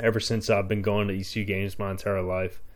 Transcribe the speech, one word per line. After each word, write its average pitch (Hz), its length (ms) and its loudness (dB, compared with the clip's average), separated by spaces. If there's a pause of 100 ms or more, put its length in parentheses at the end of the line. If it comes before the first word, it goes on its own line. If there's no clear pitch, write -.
Ever 113 200 4
since 110 300 0
I've 101 180 4
been 104 140 0
going 104 260 2
to 95 60 -2
E 98 80 -2
C 104 180 -4
U 98 60 -2
games 98 320 -2
my 101 120 -2
entire 98 300 0
life, 92 400 -2 (160)